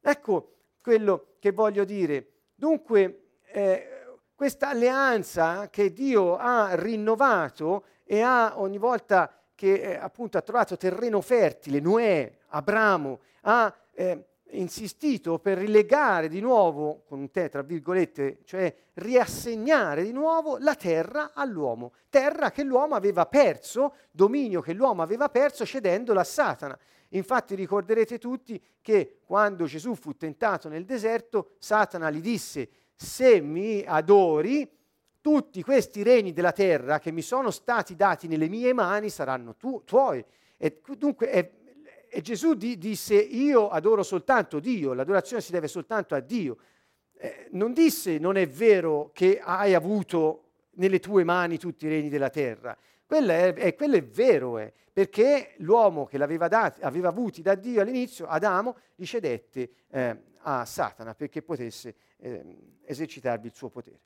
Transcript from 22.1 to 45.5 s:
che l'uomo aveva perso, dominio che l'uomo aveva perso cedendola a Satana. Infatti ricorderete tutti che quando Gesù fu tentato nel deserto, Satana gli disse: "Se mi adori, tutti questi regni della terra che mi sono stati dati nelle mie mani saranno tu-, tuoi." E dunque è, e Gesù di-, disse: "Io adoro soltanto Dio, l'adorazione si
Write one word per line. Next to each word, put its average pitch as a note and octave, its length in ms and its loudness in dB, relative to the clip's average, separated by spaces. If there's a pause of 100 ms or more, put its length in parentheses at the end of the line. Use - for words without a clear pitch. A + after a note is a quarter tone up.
che C#4+ 120 -6
l'uomo C#4 300 0
aveva F#3+ 320 2
perso, C4 720 0 (160)
dominio G#3 500 0
che D#3 120 -8
l'uomo G#3+ 280 0
aveva A#3 280 -2
perso B3 360 0
cedendola G#3 560 0
a - 20 2
Satana. D#3+ 540 -4 (320)
Infatti G3 460 -4
ricorderete G#3 640 -2
tutti A#3+ 420 -10 (200)
che G3+ 440 0
quando G3 400 0
Gesù D#3 300 -8
fu D4 200 -12
tentato E3 540 -4
nel D#3+ 160 -10
deserto, A3+ 720 -4
Satana F3+ 540 -2
gli D#3 100 -8
disse: E3+ 480 -6 (260)
"Se B3 440 4
mi F#3+ 460 -4
adori, F3+ 840 4 (520)
tutti C#4+ 400 0
questi A3 420 0
regni G#3+ 300 4
della E3+ 180 0
terra D3+ 480 0
che E3 120 -8
mi D#3+ 100 -6
sono B3 300 -4
stati G#3+ 440 -4
dati F3+ 320 0
nelle D#3+ 200 -2
mie A#3+ 260 -2
mani G#3 360 -2
saranno B2+ 460 -8
tu-, B3 300 -10
tuoi." G3+ 380 2 (340)
E - 240 -4 (160)
dunque C4+ 320 -2
è, F3 220 0 (580)
e - 120 -8
Gesù A#3+ 340 0
di-, A3 220 -6
disse: G#3 380 -4
"Io A#3 540 4
adoro G3 340 2
soltanto F#3 560 0
Dio, E3 340 -4
l'adorazione F#3 480 -2
si - 100 -12